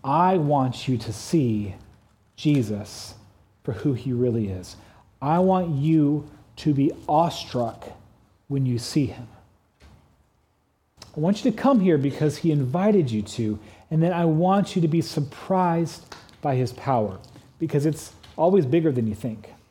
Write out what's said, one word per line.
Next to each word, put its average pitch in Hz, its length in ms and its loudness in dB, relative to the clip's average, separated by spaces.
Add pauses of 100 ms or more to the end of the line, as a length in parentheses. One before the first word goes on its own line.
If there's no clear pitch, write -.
I 175 340 2
want 143 500 0
you 127 100 0
to 110 160 -8
see 107 600 -2 (640)
Jesus 107 760 -2 (500)
for 120 100 -6
who 143 200 -2
he 123 200 -4
really 117 340 0
is. 92 300 -10 (440)
I 156 180 2
want 185 300 2
you 147 580 2 (300)
to 151 160 0
be 139 180 2 (160)
awestruck 151 840 -2 (580)
when 139 180 -2
you 123 120 0
see 135 280 0
him. 117 220 -12 (1900)
I 151 60 -8
want 202 240 0
you 247 60 4
to - 60 -6
come 262 220 4
here 180 180 4
because 143 400 0
he 165 140 0
invited 156 580 2
you 110 120 -2
to, 107 360 -4 (320)
and 156 140 2
then 175 80 2
I 170 140 0
want 180 500 2
you 185 60 2
to 165 80 2
be 165 120 2
surprised 170 1120 -2 (280)
by 139 140 0
his 123 180 0
power, 107 440 -2 (420)
because 147 260 -2
it's 151 260 -4 (260)
always 175 280 4
bigger 160 260 2
than 120 160 0
you 104 80 -4
think. - 380 -12 (180)